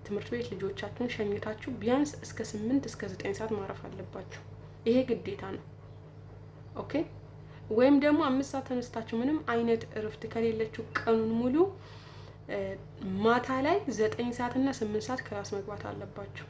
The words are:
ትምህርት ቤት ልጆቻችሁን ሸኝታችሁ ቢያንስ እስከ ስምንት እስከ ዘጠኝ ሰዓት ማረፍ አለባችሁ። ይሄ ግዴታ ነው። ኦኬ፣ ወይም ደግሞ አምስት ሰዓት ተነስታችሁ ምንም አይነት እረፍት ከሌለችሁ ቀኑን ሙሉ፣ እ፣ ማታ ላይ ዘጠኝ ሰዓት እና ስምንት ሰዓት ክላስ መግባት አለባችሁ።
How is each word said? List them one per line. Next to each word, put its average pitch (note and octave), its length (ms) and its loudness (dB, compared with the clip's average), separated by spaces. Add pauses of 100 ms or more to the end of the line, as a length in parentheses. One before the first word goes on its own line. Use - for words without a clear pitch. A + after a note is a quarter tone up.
ትምህርት - 260 -4
ቤት A#3+ 200 -2
ልጆቻችሁን G3 600 -4
ሸኝታችሁ G#3+ 640 -2
ቢያንስ B3 440 4
እስከ - 280 -10
ስምንት A#3 400 0
እስከ - 220 -8
ዘጠኝ F#3+ 260 -4
ሰዓት A3 200 -2
ማረፍ G3 300 -4
አለባችሁ። F#3+ 600 -10 (420)
ይሄ A#3 200 8
ግዴታ G3 460 -2
ነው። G3 120 -8 (1120)
ኦኬ፣ - 180 -6 (760)
ወይም B3+ 280 10
ደግሞ D4 240 8
አምስት C4+ 280 4
ሰዓት C4 160 -2
ተነስታችሁ A#3+ 520 -4
ምንም C4+ 200 2 (100)
አይነት A#3 340 4 (100)
እረፍት G#3+ 360 -6
ከሌለችሁ A3+ 560 0 (120)
ቀኑን A3+ 380 4
ሙሉ፣ B3 220 4 (920)
እ፣ G3+ 100 -4 (600)
ማታ A#3+ 420 4
ላይ D#4 180 4 (160)
ዘጠኝ A3 380 2
ሰዓት B3 240 -2
እና C4 180 4
ስምንት G#3+ 300 -2
ሰዓት B3 180 -2
ክላስ G3+ 300 -6
መግባት G3+ 340 -6
አለባችሁ። G3+ 640 -8